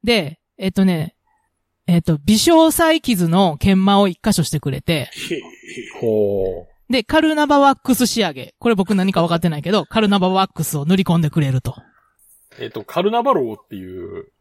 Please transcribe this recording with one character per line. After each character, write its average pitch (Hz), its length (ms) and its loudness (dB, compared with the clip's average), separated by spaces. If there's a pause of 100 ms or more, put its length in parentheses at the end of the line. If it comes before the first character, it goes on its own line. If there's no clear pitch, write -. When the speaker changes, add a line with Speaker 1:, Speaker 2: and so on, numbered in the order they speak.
Speaker 1:
で、 196 360 0 (180)
え 190 100 -6
っ 190 40 -2
と 190 140 2
ね、 165 300 -2 (720)
え 170 120 4
っ - 40 0
と、 156 220 0
微 214 120 4
小 320 340 4
細 320 300 2
傷 180 260 0
の 170 300 2
研 190 260 2
磨 196 160 4
を 202 80 4
一 175 140 -6
箇 214 120 0
所 170 100 0
し - 80 -4
て 151 80 -4
く 143 100 -6
れ 139 120 -6
て。 170 120 -4
Speaker 2:
へ - 420 -8
え。 131 60 -10 (580)
Speaker 3:
ほ 101 720 -2
う。 - 240 -10
Speaker 1:
で、 240 100 0
カ 311 180 0
ル 311 120 0
ナ 302 140 0
バ 285 120 4
ワ 277 120 6
ッ 262 40 0
ク - 200 -2
ス 247 100 0
仕 226 160 -2
上 165 120 -2
げ。 131 260 -16
こ 233 100 -2
れ 226 60 2
僕 190 180 -2
何 190 200 0
か 170 100 0
分 170 60 -2
か 170 60 0
っ 165 40 -2
て 170 100 0
な 151 80 -4
い 143 60 -10
け 170 80 -4
ど、 196 140 0
カ 226 160 -2
ル 208 60 2
ナ 202 120 2
バ 185 100 0
ワ 190 180 0
ッ - 40 -18
ク 160 120 -6
ス - 140 -6
を 143 80 -6
塗 185 120 2
り 190 60 0
込 170 140 2
ん 175 40 2
で 147 100 0
く 160 100 0
れ 135 100 0
る 127 100 0
と。 - 140 -8 (840)
Speaker 3:
え 117 80 -10
っ - 20 -12
と、 110 140 -10
カ - 180 -6
ル 202 80 0
ナ 233 140 0
バ 269 100 2
ロ 123 200 -2
ー - 60 -14
っ - 80 -20
て - 80 -16
い 95 100 -12 (120)
う 87 300 -14 (140)